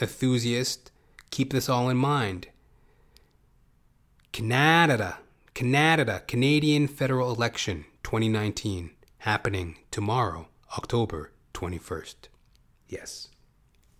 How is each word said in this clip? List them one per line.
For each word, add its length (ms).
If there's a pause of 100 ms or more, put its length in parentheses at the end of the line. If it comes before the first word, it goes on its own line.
enthusiast, 920 (400)
keep 220
this 160
all 200
in 80
mind. 520 (1800)
Canada, 880 (360)
Canada, 720
Canadian 600
federal 440
election 520 (180)
twenty 260
nineteen, 640 (280)
happening 600 (140)
tomorrow, 560 (280)
October 540 (220)
twenty-first. 760 (600)
Yes. 400 (720)